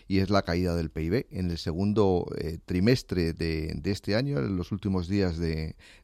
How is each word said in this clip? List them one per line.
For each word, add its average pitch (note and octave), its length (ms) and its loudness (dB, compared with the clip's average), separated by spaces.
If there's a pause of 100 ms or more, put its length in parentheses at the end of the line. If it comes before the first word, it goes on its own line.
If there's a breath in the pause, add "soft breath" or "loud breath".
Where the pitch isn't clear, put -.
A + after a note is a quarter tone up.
y F#2+ 120 2
es F#2+ 100 2
la G2 140 4
caída F2 320 0
del E2 160 -2
pib. E2+ 400 0
En F2+ 180 -2
el E2 80 -2
segundo, F#2+ 720 2 (100)
eh, E2 260 -6
trimestre F2+ 680 2
de, D#2+ 400 -2
de D2 160 -4
este G2+ 260 -2
año, C#3+ 220 -2
en A#2+ 180 0
los F2 160 -4
últimos F#2 360 -2
días F2+ 320 0
de, D#2+ 360 -2 (280 soft breath)